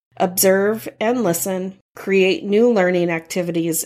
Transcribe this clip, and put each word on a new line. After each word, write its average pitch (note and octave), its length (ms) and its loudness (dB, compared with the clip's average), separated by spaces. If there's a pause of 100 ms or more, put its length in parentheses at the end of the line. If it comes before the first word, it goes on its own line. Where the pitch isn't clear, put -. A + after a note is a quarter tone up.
(160)
Observe G3 720 0 (120)
and A#3+ 220 0
listen, F#3+ 560 -4 (160)
create F#3+ 500 0
new A3 280 4
learning F3+ 380 2
activities, E3 760 -4